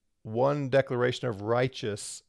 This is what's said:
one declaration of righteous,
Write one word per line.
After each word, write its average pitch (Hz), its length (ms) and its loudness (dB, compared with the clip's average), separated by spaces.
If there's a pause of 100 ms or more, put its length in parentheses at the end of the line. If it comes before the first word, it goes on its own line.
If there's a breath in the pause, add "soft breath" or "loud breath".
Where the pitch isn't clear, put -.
(240)
one 135 460 0
declaration 123 580 2
of 101 140 -4
righteous, 117 880 -2